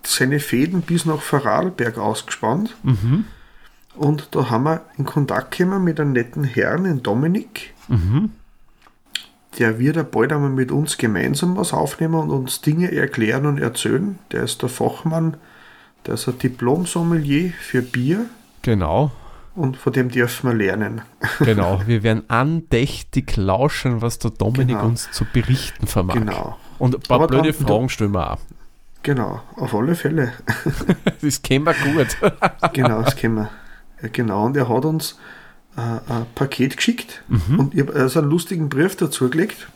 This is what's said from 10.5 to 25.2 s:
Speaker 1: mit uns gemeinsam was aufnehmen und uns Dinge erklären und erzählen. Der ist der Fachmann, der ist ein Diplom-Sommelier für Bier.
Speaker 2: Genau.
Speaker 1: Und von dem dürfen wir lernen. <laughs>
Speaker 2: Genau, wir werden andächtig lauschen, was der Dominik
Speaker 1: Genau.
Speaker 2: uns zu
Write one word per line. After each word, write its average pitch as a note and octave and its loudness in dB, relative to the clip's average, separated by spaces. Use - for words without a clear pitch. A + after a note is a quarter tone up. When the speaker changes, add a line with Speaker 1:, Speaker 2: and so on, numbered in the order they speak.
Speaker 1:
mit C3 0
uns D3+ 0
gemeinsam C#3 0
was G3 -2
aufnehmen D#3+ 0
und D#3 0
uns C3 -4
Dinge E3 2
erklären C3+ 0
und D3 2
erzählen. D3 0
Der - -2
ist - -6
der B2+ -2
Fachmann, D#3+ -2
der - -4
ist - -4
ein A#2+ -4
Diplom-Sommelier D#3+ 0
für - -2
Bier. C#3+ 0
Speaker 2:
Genau. G#2+ 2
Speaker 1:
Und C3 -2
von B2+ -2
dem B2+ 2
dürfen A#2+ 0
wir A#2 2
lernen. G#2+ 0
<laughs> - -2
Speaker 2:
Genau, G2 2
wir A2+ 2
werden A2 0
andächtig C3+ 0
lauschen, A2+ 2
was A#2 -2
der A2+ -2
Dominik B2 2
Speaker 1:
Genau. G#2 0
Speaker 2:
uns A#2 0
zu - -2